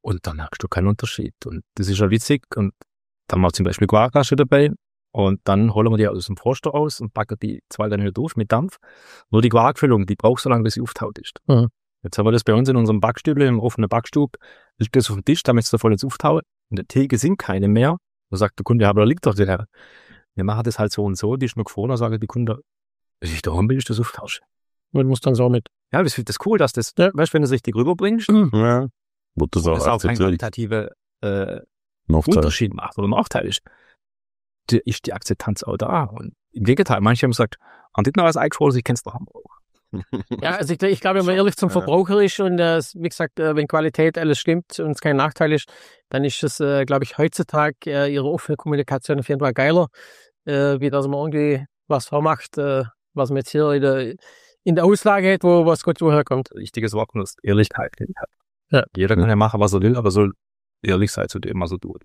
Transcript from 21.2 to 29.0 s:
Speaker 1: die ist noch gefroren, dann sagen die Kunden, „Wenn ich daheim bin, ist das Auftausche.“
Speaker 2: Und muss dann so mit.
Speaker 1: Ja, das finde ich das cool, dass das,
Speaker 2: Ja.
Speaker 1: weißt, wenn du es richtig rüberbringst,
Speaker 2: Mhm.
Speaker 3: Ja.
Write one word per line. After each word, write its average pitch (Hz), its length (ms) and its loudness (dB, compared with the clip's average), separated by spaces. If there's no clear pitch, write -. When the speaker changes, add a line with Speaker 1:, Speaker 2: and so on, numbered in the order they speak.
Speaker 1:
die 131 100 -4
ist 110 100 -6
noch 113 80 -4
gefroren, 101 240 -6
dann 131 100 -2
sagen 113 220 -2
die 110 80 -6
Kunden, 113 280 -2
„Wenn 85 120 -6
ich 80 100 -8
daheim 87 240 0
bin, 131 120 0
ist - 120 -6
das 107 80 -2
Auftausche.“ - 440 -6
Speaker 2:
Und 135 160 2
muss 131 120 0
dann 131 140 0
so 123 140 2
mit. 120 180 0
Speaker 1:
Ja, 156 120 0
das 147 100 -2
finde 117 160 -8
ich - 60 -8
das - 100 -8
cool, 214 100 2
dass 156 160 2
das, - 240 -4
Speaker 2:
Ja. 180 160 4
Speaker 1:
weißt, 156 220 -2
wenn 151 80 4
du 143 40 0
es 123 40 0
richtig 120 240 -2
rüberbringst, 185 560 0
Speaker 2:
Mhm. 208 240 6
Speaker 3:
Ja. 120 320 4